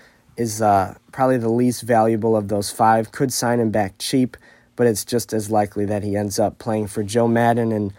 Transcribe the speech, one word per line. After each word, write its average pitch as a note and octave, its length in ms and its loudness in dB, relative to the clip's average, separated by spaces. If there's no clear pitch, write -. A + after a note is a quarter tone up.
is, A2 240 -4
uh, G2 340 2
probably C3 260 2
the A2+ 100 -2
least B2 340 2
valuable A2+ 540 2
of G2+ 120 -2
those G2+ 220 -2
five. A2+ 420 2
Could C3+ 200 -2
sign A#2+ 260 0
him A2+ 120 0
back G2+ 260 -2
cheap, - 400 -2
but B2 120 2
it's G#2+ 200 0
just - 260 -4
as G#2+ 180 -4
likely G#2 360 -2
that G#2 160 -4
he G2+ 140 -4
ends G#2 220 -4
up G2+ 200 0
playing A2 300 -4
for A2 140 -6
Joe A#2 240 0
Maddon A#2 460 2
in, G#2 260 -4